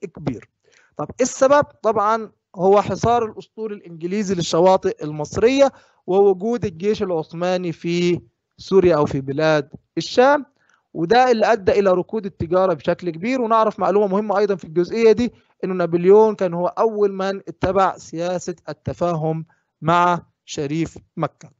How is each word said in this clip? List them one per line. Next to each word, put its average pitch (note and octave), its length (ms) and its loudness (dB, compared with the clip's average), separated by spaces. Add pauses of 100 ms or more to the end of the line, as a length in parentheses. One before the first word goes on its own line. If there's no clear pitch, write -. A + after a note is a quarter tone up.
(160)
كبير. C3+ 340 -10 (480)
طب D3+ 100 -8 (120)
إيه C4 60 2
السبب؟ C#4 400 2 (180)
طبعًا G#3+ 480 -2 (240)
هو G3 260 4
حصار A3+ 440 -2
الأسطول G#3+ 480 -12
الإنجليزي F3+ 600 -6
للشواطئ F3 680 2
المصرية G3 680 0 (360)
ووجود G3 580 2
الجيش G3+ 380 -4
العثماني F3 680 -4
في F3 500 -2 (360)
سوريا F3+ 380 2
أو D3 100 2
في C#3 160 -4
بلاد D3+ 480 -2 (280)
الشام، C4 480 2 (480)
وده A#3 380 2
اللي A3 200 2
أدى G#3 200 0
إلى G3 200 2
ركود F#3 340 -2
التجارة F#3 480 0
بشكل F3 360 -4
كبير. A3 320 -4
ونعرف A3 380 0
معلومة G3 280 2
مهمة G3 300 -2
أيضًا G3+ 180 0
في E3 80 -10
الجزئية F3 480 2
دي، A#3 220 0 (300)
إنه F#3+ 100 -4
نابليون F#3 640 4
كان F3+ 180 -2
هو F3 140 -2
أول G#3 460 0
من F#3+ 240 -4
اتبع F#3 600 -2
سياسة F3 580 -8 (140)
التفاهم D#3+ 760 -4 (360)
مع F3 400 2 (240)
شريف D3+ 520 -6 (200)
مكة. D#3 320 -8 (100)